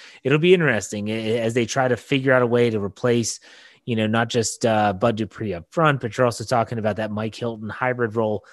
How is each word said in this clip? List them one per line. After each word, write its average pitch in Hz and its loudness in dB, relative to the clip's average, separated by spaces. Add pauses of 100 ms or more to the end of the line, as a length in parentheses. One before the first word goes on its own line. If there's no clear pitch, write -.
(220)
it'll 139 2
be 180 6
interesting 107 0
a-, 110 -2
as 117 -2
they 120 2
try 131 0
to 123 2
figure 135 0
out 127 6
a 123 2
way 120 4
to 110 -2
replace, 113 -2 (440)
you 120 -4
know, 110 0
not 117 2
just, - -2
uh, 107 2
Bud 110 0
Dupree 107 -6
up 85 -12
front, 151 2
but 110 -6
you're 127 2
also 117 -2
talking 117 0
about 104 0
that 110 -4
Mike 107 -6
Hilton 113 -8
hybrid 123 -4
role. 107 -2